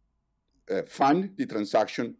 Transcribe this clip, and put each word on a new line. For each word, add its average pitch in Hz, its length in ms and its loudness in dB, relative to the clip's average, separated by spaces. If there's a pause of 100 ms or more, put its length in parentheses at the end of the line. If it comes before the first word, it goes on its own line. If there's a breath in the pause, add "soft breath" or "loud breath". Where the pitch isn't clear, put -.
(720)
uh, 98 160 -2
fund 165 500 2
the 131 80 -2
transaction 107 760 0